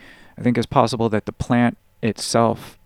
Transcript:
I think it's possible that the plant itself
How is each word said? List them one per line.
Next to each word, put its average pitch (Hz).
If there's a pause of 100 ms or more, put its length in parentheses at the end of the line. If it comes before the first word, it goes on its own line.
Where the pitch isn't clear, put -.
(380)
I -
think 120
it's 117
possible 117
that 104
the -
plant 120 (240)
itself 113